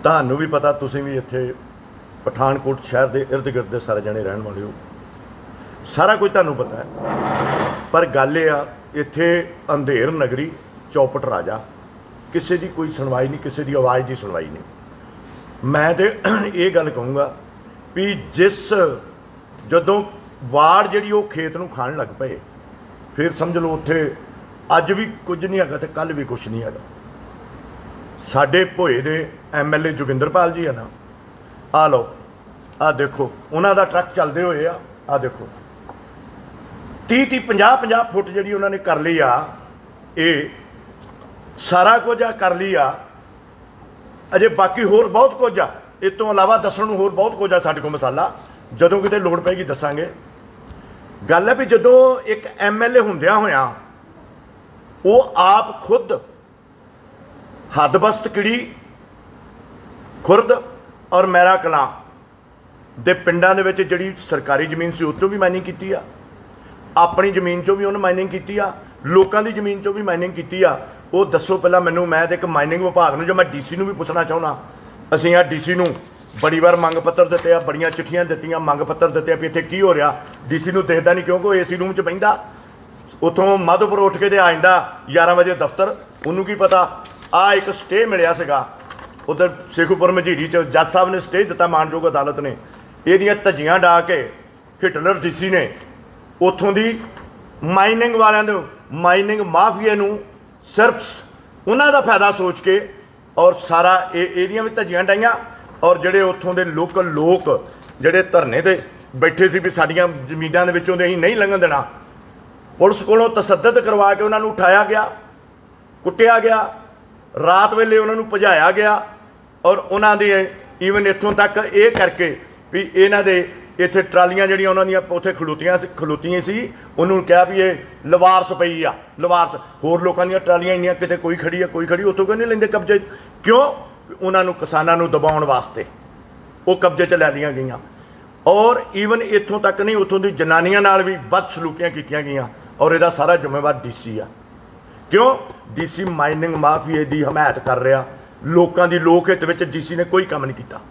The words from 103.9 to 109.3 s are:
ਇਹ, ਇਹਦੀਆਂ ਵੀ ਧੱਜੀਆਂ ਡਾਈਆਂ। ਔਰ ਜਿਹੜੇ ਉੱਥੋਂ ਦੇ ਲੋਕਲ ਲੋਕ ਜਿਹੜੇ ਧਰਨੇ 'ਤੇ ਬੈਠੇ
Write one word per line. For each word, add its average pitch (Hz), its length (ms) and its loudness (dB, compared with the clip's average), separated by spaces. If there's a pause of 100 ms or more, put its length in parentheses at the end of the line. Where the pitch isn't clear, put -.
ਇਹ, 175 140 -2
ਇਹਦੀਆਂ 185 360 -4
ਵੀ 220 60 -4
ਧੱਜੀਆਂ 185 340 -4
ਡਾਈਆਂ। 202 280 2 (520)
ਔਰ 175 140 4
ਜਿਹੜੇ 185 240 2
ਉੱਥੋਂ 185 320 -2
ਦੇ 180 120 0
ਲੋਕਲ 170 460 -4
ਲੋਕ 151 560 0 (340)
ਜਿਹੜੇ 175 220 4
ਧਰਨੇ 151 380 2
'ਤੇ 185 200 2 (340)
ਬੈਠੇ 160 320 2